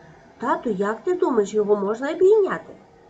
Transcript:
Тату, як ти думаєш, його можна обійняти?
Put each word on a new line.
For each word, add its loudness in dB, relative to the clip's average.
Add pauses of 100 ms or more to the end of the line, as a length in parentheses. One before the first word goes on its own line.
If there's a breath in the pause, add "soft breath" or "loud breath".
(440 loud breath)
Тату, -2
як -4
ти -2
думаєш, 0
його 2
можна -2
обійняти? 2 (360)